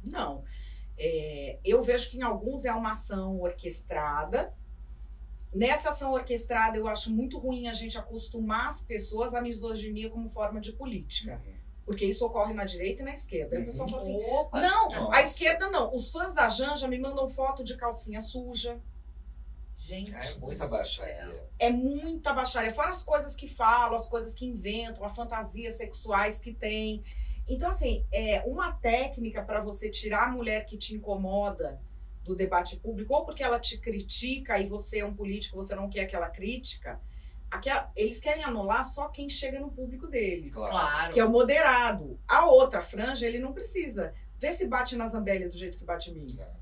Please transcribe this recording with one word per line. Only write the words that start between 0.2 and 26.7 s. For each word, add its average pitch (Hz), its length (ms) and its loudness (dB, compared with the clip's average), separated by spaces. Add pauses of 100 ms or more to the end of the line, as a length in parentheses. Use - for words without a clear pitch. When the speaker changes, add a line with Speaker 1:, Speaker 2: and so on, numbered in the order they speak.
Speaker 1:
É, 151 640 -2
eu 226 180 8
vejo 240 280 2
que 240 80 -8
em - 40 -4
alguns 240 440 -2
é 240 80 2
uma 226 180 0
ação 190 480 -4
orquestrada. 156 1120 -2 (1000)
Nessa 269 360 4
ação 277 240 -2
orquestrada, 226 640 2
eu 220 100 0
acho 214 260 -2
muito 254 240 0
ruim 240 300 -4
a 226 60 -6
gente 226 240 -6
acostumar 226 720 -2
as - 120 -10
pessoas 233 540 -2
à 240 60 0
misoginia 220 680 -4
como 226 200 -6
forma 214 300 -2
de 220 140 -8
política. 240 600 -6 (120)
Speaker 2:
Uhum. - 80 -14 (320)
Speaker 1:
Porque 202 200 -2
isso 208 200 2
ocorre 220 300 2
na 202 100 -4
direita 185 380 -4
e - 20 -6
na 277 80 -6
esquerda. - 420 -4
Aí 240 60 0
a 233 40 -4
pessoa 247 200 -6
Speaker 2:
Uhum. 220 60 -4
Speaker 1:
fala - 100 -4
assim, 196 140 -4 (160)
Speaker 3:
Opa! 294 300 2
Speaker 1:
não, 370 280 6
Speaker 2:
Nossa. 220 260 2
Speaker 1:
a 277 60 12
esquerda 330 480 4
não. 269 240 2
Os 240 180 -2
fãs 349 220 -2
da 262 160 6
Janja 269 380 0
me 254 100 -2
mandam 269 320 -2
foto 262 340 -2
de 233 140 -6
calcinha 226 440 -4
suja. 240 580 -6 (1000)
Speaker 3:
Gente 196 380 -10
Speaker 2:
É 131 180 -6
Speaker 3:
do - 60 -10
Speaker 2:
muita 135 260 -6
Speaker 3:
céu. - 120 -4
Speaker 2:
baixaria. - 680 -6 (160)
Speaker 1:
É 233 100 6
muita 285 640 0
baixaria. 240 400 0
Fora 294 160 2
as 359 140 -6
coisas 285 320 0
que 285 120 -10
falam, 233 500 6
as 226 100 -4
coisas 226 260 -4
que 254 120 -8
inventam, 220 580 -6
as 202 100 -6
fantasias 233 640 -6
sexuais 214 640 0
que 233 140 -10
tem. 214 500 -4 (440)